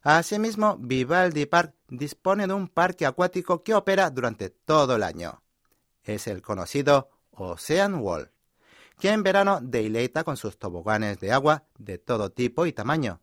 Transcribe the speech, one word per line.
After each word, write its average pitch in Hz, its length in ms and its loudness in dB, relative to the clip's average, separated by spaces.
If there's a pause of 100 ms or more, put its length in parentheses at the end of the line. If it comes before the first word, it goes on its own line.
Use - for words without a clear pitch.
Asimismo, 208 760 2
Vivaldi 143 680 0
Park 170 260 2 (140)
dispone 185 580 -4
de 190 80 -2
un 196 140 -4
parque 170 400 0
acuático 180 560 -2
que 220 100 -2
opera 196 380 2
durante 120 400 -4
todo 143 460 2
el 107 40 2
año. 85 400 -6 (640)
Es 104 240 -8
el 95 160 -8
conocido 135 680 0 (220)
Ocean 160 640 -2
World, 95 340 -4 (680)
que 190 100 0
en 214 140 2
verano 196 400 4
deleita 120 600 -2
con 147 140 -4
sus - 220 -10
toboganes 104 600 -2
de 95 120 -4
agua 143 320 2 (160)
de 101 180 -12
todo 107 340 -4
tipo 123 360 0
y 151 60 -4
tamaño 117 500 -2